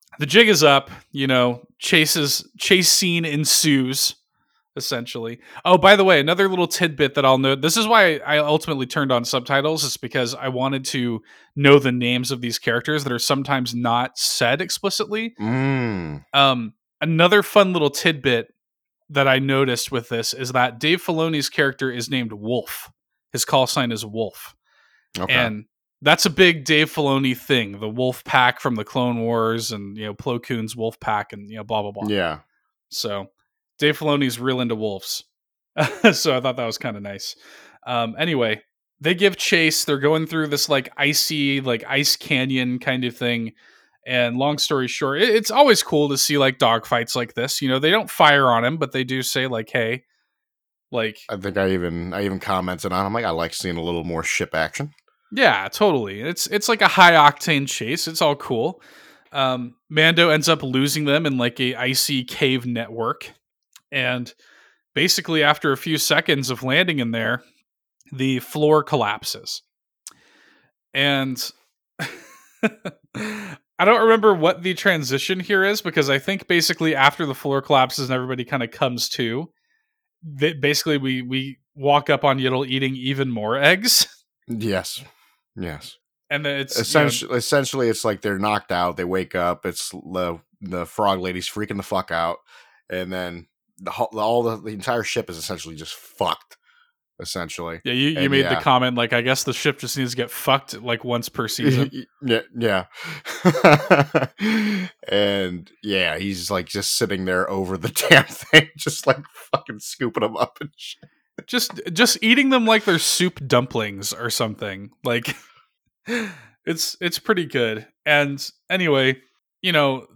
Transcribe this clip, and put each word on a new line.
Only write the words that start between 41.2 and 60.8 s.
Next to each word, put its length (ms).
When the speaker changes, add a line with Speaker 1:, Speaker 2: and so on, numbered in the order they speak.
Speaker 1:
like, 280
ice 280
canyon 640
kind 240
of 120
thing. 360
And 300
long 220
story 300
short, 340
it, 80
it's 200
always 320
cool 280
to 80
see, 200
like, 200
dogfights 580
like 180
this. 280
You 60
know, 100
they 120
don't 200
fire 380
on 160
him, 120
but 160
they 120
do 180
say, 240
like, 240
"Hey," 340
like 260
Speaker 2:
I 60
think 200
I 160
even, 400
I 140
even 140
commented 520
on, 140
I'm 80
like, 100
"I 60
like 240
seeing 240
a 40
little 220
more 180
ship 320
action." 380
Speaker 1:
Yeah, 360
totally. 520
It's, 280
it's 200
like 140
a 40
high 260
octane 540
chase. 400
It's 160
all 140
cool. 440
Um, 420
Mando 380
ends 200
up 140
losing 440